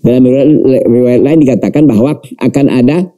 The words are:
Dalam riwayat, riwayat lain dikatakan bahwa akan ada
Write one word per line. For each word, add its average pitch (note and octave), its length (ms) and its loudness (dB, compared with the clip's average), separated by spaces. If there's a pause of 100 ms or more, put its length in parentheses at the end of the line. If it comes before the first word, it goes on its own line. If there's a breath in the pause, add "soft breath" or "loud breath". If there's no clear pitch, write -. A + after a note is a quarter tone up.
Dalam B2+ 220 0
riwayat, C3+ 220 0 (360)
riwayat B2 400 0
lain D3+ 160 0
dikatakan B2 480 0
bahwa B2+ 320 0
akan C#3 480 -4
ada C#3+ 500 -2